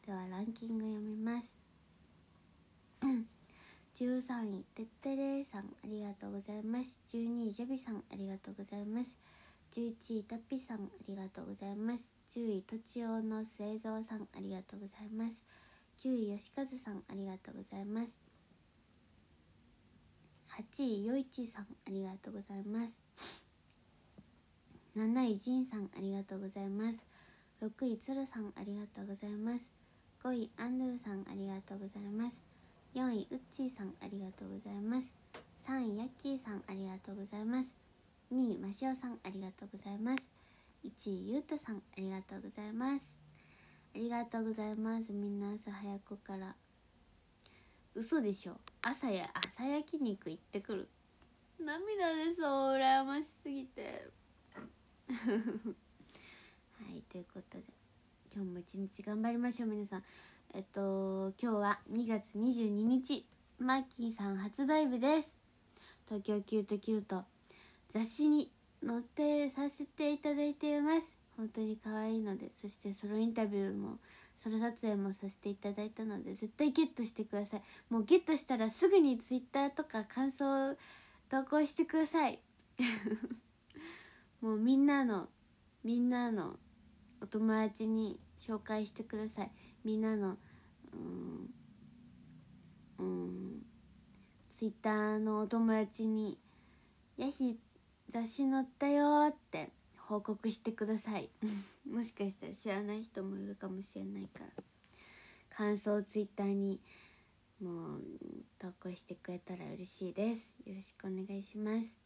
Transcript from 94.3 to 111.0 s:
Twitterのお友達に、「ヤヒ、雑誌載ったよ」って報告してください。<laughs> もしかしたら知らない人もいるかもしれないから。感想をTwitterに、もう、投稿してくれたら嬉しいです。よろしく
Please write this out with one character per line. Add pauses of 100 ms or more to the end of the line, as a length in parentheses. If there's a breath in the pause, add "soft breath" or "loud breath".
Twitter
の
お
友
達
に、 (800 soft breath)
「ヤ
ヒ、 (500)
雑
誌
載
っ (120)
た
よ」
っ (160)
て (260)
報
告
し
て
く
だ
さ
い。 (140)
<laughs>
も
し
か
し
た
ら
知
ら
な
い
人
も
い
る
か
も
し
れ
な
い
か
ら。 (1040 loud breath)
感
想
を
Twitter
に、 (800 loud breath)
も
う、 (560)
投
稿
し
て
く
れ
た
ら
嬉
し
い
で
す。 (240)
よ
ろ
し
く